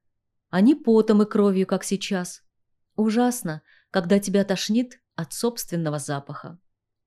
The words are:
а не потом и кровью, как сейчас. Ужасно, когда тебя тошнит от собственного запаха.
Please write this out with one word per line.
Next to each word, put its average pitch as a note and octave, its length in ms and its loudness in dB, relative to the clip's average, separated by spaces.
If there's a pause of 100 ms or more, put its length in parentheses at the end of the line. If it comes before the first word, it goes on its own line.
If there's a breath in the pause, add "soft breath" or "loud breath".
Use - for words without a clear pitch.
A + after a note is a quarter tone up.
(500)
а F3 100 0
не B3+ 140 6
потом A3 480 4
и G#3 40 0
кровью, G3+ 400 2
как F#3 180 -2
сейчас. F#3+ 580 -6 (540)
Ужасно, A3 640 -2 (280 soft breath)
когда F#3+ 280 2
тебя G3 260 0
тошнит G#3+ 560 -2 (140)
от - 180 -10
собственного E3+ 640 -4
запаха. C#3+ 600 -10 (480)